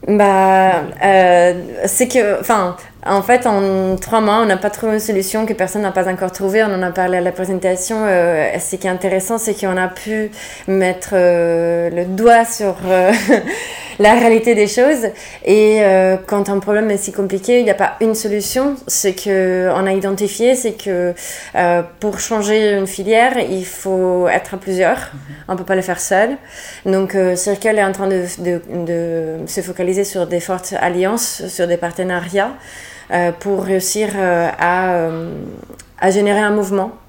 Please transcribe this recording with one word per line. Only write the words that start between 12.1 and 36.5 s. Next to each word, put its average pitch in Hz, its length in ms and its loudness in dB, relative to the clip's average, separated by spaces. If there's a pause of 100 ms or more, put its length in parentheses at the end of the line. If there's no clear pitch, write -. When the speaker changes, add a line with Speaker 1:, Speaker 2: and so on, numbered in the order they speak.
Speaker 1:
sur, 202 300 -4 (120)
euh, 185 240 4 (440)
<laughs> - 440 -14
la 208 140 8
réalité 233 400 4
des 208 140 4
choses. 247 400 2 (380)
Et, 214 360 6
euh, 190 360 4 (100)
quand 202 220 0
un 196 100 0
problème 208 320 0
est 202 60 0
si 202 140 -6
compliqué, 196 480 0
il 247 40 2
n'y 214 80 2
a 190 40 4
pas 196 260 0
une 220 120 2
solution. 220 640 -2 (120)
Ce - 200 -2
qu'on 185 800 0
a 190 60 2
identifié, 202 640 0
c'est 233 180 -4
que, 180 400 -2 (420)
euh, 175 260 2 (180)
pour 208 200 -4
changer 214 580 0
une 190 100 -2
filière, 220 520 2
il 185 260 -4
faut 185 640 0
être - 280 0
à - 20 -10
plusieurs. 185 400 0
Speaker 2:
Mhm. - 220 -14 (280)
Speaker 1:
On 185 60 -6
ne 185 40 -6
peut 185 80 -8
pas 190 100 -2
le 185 60 0
faire 180 180 -4
seul. 226 380 0 (480)
Donc, 190 300 0
euh, 185 200 2
Circle 208 440 0
est 202 40 4
en 190 100 0
train 190 140 -4
de, 185 180 0 (140)
de, 175 220 -2 (240)
de 165 600 -4
se 196 140 -6
focaliser 185 420 -2
sur 180 240 -4
des 175 120 -2
fortes 185 400 -6
alliances, 185 680 -2
sur 180 200 -4
des 175 100 0
partenariats, 180 760 -4 (600)
euh, 175 240 2
pour 196 280 -2
réussir, 190 500 -2
euh, 175 320 0 (100)
à, 180 360 0
euh, 165 400 -4 (680)
à 190 120 2
générer 202 280 2
un 208 120 2